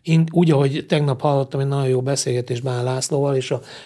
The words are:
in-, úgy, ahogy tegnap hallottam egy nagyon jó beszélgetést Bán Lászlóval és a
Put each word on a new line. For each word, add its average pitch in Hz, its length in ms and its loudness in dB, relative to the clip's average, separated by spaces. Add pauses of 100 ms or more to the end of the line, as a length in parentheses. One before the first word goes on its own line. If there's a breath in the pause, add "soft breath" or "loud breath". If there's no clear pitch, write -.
in-, 160 300 2
úgy, 170 180 4
ahogy 139 380 2
tegnap 147 320 0
hallottam 139 400 0
egy 135 80 -2
nagyon 139 200 0
jó 127 140 2
beszélgetést 127 600 -4
Bán 123 220 -4
Lászlóval 139 520 -2
és 131 140 -4
a 127 100 -2 (260 loud breath)